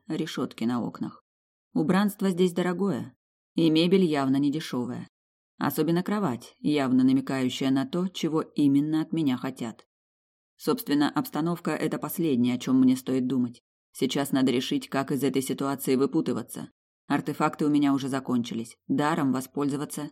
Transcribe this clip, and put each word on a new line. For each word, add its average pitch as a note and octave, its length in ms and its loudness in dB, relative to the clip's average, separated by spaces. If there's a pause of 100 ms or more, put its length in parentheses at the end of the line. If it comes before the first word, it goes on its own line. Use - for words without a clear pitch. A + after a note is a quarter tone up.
решетки D#3 560 -6
на A#2+ 200 -2
окнах. - 400 -8 (500)
Убранство F#3+ 580 0
здесь F3+ 220 2
дорогое, F3 640 -2 (400)
и E3 140 4
мебель F3 340 4
явно C#3 340 2
не C#3+ 140 2
дешевая. B2 560 -6 (520)
Особенно D#3+ 420 0
кровать, F3+ 580 -4
явно C3 440 2
намекающая C3+ 680 2
на C3+ 160 0
то, F3 220 -2
чего D#3+ 340 -2
именно D3 600 2
от D#3+ 120 -6
меня C#3+ 240 0
хотят. B2+ 480 -10 (720)
Собственно, D3 520 0
обстановка — D#3 640 -4
это D3+ 280 -2
последнее, C3+ 560 0
о - 40 -2
чем C3 200 2
мне C3 160 6
стоит B2+ 320 -2
думать. B2 340 -2 (300)
Сейчас C3+ 400 -2
надо C3+ 200 4
решить, C3+ 380 -2
как C3+ 220 -2
из C3+ 120 -2
этой C3+ 180 0
ситуации C3+ 540 -2
выпутываться. B2+ 760 -2 (380)
Артефакты D3+ 580 0
у D3 40 4
меня C#3+ 240 4
уже C3+ 140 -2
закончились, B2 720 -4 (100)
даром D3 440 0
воспользоваться C#3+ 800 -4